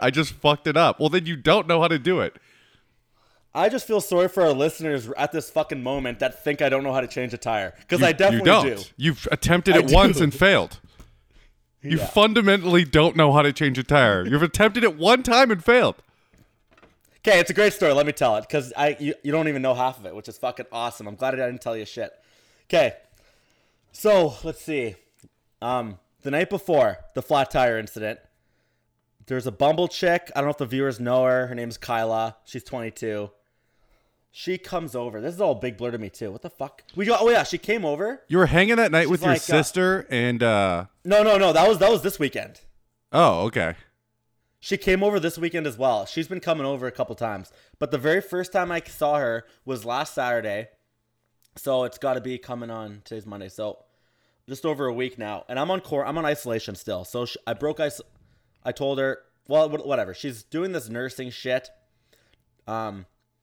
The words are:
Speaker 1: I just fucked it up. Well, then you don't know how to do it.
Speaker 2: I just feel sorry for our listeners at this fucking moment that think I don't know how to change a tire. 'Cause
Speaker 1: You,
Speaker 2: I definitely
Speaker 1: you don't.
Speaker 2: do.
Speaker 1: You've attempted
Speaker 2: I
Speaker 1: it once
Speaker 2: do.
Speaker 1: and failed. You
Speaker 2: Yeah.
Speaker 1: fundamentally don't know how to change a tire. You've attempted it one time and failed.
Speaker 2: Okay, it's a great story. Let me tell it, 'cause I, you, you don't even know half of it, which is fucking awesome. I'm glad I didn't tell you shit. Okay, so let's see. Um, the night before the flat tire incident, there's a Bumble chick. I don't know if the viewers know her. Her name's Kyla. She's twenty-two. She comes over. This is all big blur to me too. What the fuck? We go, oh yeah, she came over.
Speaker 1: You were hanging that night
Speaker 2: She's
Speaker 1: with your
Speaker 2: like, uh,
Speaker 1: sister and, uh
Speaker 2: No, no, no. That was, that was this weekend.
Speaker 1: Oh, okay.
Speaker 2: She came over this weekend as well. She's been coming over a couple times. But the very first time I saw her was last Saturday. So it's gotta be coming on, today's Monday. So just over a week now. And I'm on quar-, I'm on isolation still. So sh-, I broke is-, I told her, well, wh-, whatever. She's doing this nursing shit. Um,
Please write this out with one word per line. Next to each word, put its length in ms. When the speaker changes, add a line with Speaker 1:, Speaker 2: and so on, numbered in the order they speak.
Speaker 1:
I 80
just 220
fucked 340
it 100
up. 220
Well, 100
then 160
you 100
don't 300
know 160
how 60
to 100
do 220
it. 160
Speaker 2:
I 140
just 180
feel 140
sorry 260
for 160
our 100
listeners 640
at 140
this 180
fucking 320
moment 380
that 240
think 180
I 80
don't 140
know 100
how 80
to 60
change 260
a 40
tire. 360
'Cause 140
Speaker 1:
You, 40
Speaker 2:
I 60
definitely 260
Speaker 1:
you 180
don't. 80
Speaker 2:
do. 60
Speaker 1:
You've 340
attempted 440
Speaker 2:
I 40
Speaker 1:
it 120
once 260
Speaker 2:
do. 80
Speaker 1:
and 100
failed. 440
You 160
Speaker 2:
Yeah. 80
Speaker 1:
fundamentally 760
don't 320
know 180
how 80
to 100
change 280
a 40
tire. 440
You've 160
attempted 400
it 140
one 260
time 260
and 140
failed. 320
Speaker 2:
Okay, 120
it's 100
a 40
great 200
story. 180
Let 140
me 80
tell 240
it, 100
'cause 300
I, 200
you, 160
you 100
don't 160
even 120
know 120
half 260
of 60
it, 100
which 140
is 80
fucking 340
awesome. 340
I'm 100
glad 180
I 140
didn't 140
tell 140
you 100
shit. 280
Okay, 240
so 520
let's 200
see. 320
Um, 380
the 100
night 180
before 500
the 60
flat 300
tire 260
incident, 420
there's 200
a 60
Bumble 380
chick. 440
I 60
don't 80
know 40
if 80
the 60
viewers 360
know 240
her. 220
Her 80
name's 220
Kyla. 680
She's 180
twenty-two. 680
She 260
comes 380
over. 240
This 160
is 60
all 140
big 200
blur 160
to 60
me 120
too. 220
What 120
the 60
fuck? 340
We 100
go, 140
oh 100
yeah, 140
she 140
came 260
over. 460
Speaker 1:
You 80
were 80
hanging 320
that 140
night 100
Speaker 2:
She's 80
Speaker 1:
with 140
your 80
Speaker 2:
like, 100
uh, 20
Speaker 1:
sister 640
and, 320
uh 440
Speaker 2:
No, 180
no, 160
no. 140
That 160
was, 120
that 120
was 100
this 160
weekend. 440
Speaker 1:
Oh, 360
okay. 260
Speaker 2:
She 180
came 260
over 160
this 180
weekend 300
as 100
well. 280
She's 220
been 140
coming 240
over 200
a 60
couple 240
times. 360
But 120
the 60
very 240
first 300
time 200
I 100
saw 360
her 280
was 200
last 280
Saturday. 540
So 300
it's 120
gotta 240
be 160
coming 320
on, 360
today's 200
Monday. 240
So 300
just 180
over 220
a 60
week 240
now. 300
And 120
I'm 120
on 100
quar-, 240
I'm 120
on 80
isolation 500
still. 300
So 200
sh-, 120
I 60
broke 260
is-, 220
I 100
told 260
her, 200
well, 220
wh-, 160
whatever. 280
She's 300
doing 300
this 160
nursing 400
shit. 400
Um, 380